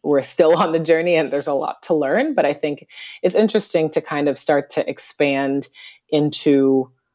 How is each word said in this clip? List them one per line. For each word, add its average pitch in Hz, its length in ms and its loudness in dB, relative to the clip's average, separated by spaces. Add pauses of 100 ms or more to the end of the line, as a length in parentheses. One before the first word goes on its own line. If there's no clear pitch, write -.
we're 143 180 2
still 165 360 4
on 160 140 0
the 165 80 -2
journey 165 360 0
and 143 160 0
there's 143 160 -4
a 147 60 -2
lot - 300 -6
to 180 100 -2
learn, 175 400 0
but 226 120 2
I 143 80 0
think - 340 -8 (340)
it's 180 140 0
interesting 196 560 2
to 147 100 -2
kind 147 280 -2
of 131 80 -2
start - 340 0
to - 180 -4
expand 139 760 -2 (420)
into 139 800 2 (260)